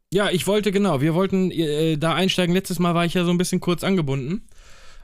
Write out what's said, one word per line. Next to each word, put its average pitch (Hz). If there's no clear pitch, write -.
Ja, 190
ich 180
wollte, 208
genau, 185
wir 156
wollten, 185
äh, 156
da 160
einsteigen. 180
Letztes 185
Mal 175
war 170
ich 165
ja 180
so 175
ein 175
bisschen 180
kurz 175
angebunden. 156